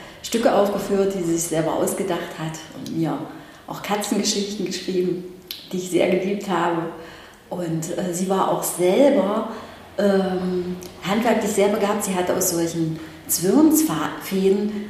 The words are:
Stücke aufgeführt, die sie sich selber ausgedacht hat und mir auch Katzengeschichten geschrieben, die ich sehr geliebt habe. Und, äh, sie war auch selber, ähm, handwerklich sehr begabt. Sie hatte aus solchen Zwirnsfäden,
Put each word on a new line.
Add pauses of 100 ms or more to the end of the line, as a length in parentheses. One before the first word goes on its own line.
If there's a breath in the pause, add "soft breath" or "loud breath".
(220 loud breath)
Stücke
aufgeführt,
die
sie
sich
selber
ausgedacht
hat (260)
und
mir (480 loud breath)
auch
Katzengeschichten
geschrieben, (460)
die
ich
sehr
geliebt
habe. (680 loud breath)
Und,
äh,
sie
war
auch
selber, (480 loud breath)
ähm, (300)
handwerklich
sehr
begabt.
Sie
hatte
aus
solchen (300 loud breath)
Zwirnsfäden, (200)